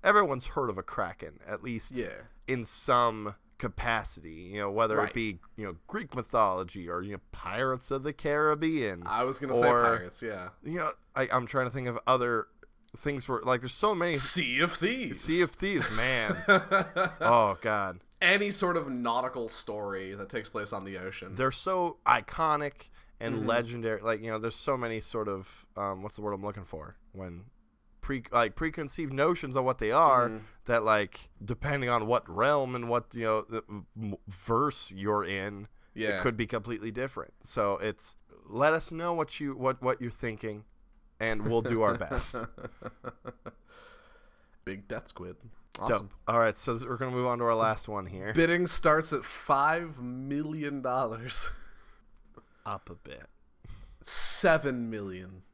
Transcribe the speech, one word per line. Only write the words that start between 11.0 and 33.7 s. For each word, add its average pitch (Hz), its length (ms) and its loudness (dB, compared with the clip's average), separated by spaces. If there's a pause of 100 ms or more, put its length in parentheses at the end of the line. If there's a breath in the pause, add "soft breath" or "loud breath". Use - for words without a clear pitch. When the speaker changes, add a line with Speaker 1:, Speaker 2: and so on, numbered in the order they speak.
Speaker 1:
I, 131 160 0
I'm 123 140 2
trying 127 220 0
to 117 60 -4
think 127 140 -4
of 120 200 -4
other 120 400 4 (480)
things 143 320 -4
where, 127 140 -2
like, 127 180 2
there's 123 140 -6
so 208 200 2
many. 175 220 0
Speaker 2:
Sea 135 460 6
of 170 120 4
Thieves. 196 460 -2
Speaker 1:
Sea 165 220 2
of 170 100 4
Thieves, 190 400 0
man. 117 460 2 (100)
Speaker 2:
<laughs> 190 640 4 (100)
Speaker 1:
Oh, 113 400 6
God. 98 380 0 (220)
Speaker 2:
Any 202 280 4
sort 180 280 0
of 143 120 -2
nautical 123 600 -2
story 101 680 -6
that 101 140 -10
takes 110 200 -6
place 104 240 -6
on 98 120 -8
the 98 120 -8
ocean. 92 380 -10
Speaker 1:
They're 131 160 2
so 180 460 -2 (100)
iconic 147 840 0 (300 soft breath)
and 113 160 -2
Speaker 2:
Mm-hmm. 110 100 -4
Speaker 1:
legendary. 117 560 0
Like, 110 200 0
you 113 100 -6
know, 110 80 -2
there's 110 160 -4
so - 220 -2
many 117 240 -4
sort 107 260 -4
of, 95 400 -8 (100)
um, 98 240 -4
what's 104 140 -10
the 107 80 -10
word 104 100 -2
I'm 98 100 -6
looking 101 220 -8
for? 78 300 -14 (160)
When 92 340 -12 (560)
pre-, 131 300 -4
like, 117 240 4
preconceived 156 580 -6
notions 143 420 2
of 131 100 2
what 127 120 2
they 110 140 0
are 131 380 6
Speaker 2:
Mm-hmm. 110 140 -8 (220 soft breath)
Speaker 1:
that, 117 180 4
like, 107 460 2 (160)
depending 131 460 -2
on 113 160 2
what 117 200 2
realm 127 460 2
and 120 160 -4
what, 117 240 0
you 117 120 -6
know, 110 180 2
the 113 260 -6
m-, 104 160 -12 (160)